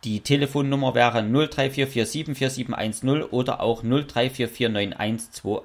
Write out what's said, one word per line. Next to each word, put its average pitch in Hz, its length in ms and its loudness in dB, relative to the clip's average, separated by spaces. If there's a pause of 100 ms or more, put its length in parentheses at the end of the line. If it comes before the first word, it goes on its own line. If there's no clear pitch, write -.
Die 107 160 -2
Telefonnummer 139 720 0
wäre 117 280 4
null 135 260 2
drei 139 220 -2
vier 135 160 0
vier 120 200 0
sieben 156 280 -6
vier 135 160 0
sieben 123 240 -6
eins 110 280 -4
null 139 200 2
oder 127 380 -2
auch 110 220 0
null 131 220 2
drei 127 240 0
vier 127 200 -2
vier 117 200 0
neun 101 240 0
eins 110 380 -4
zwei - 340 -4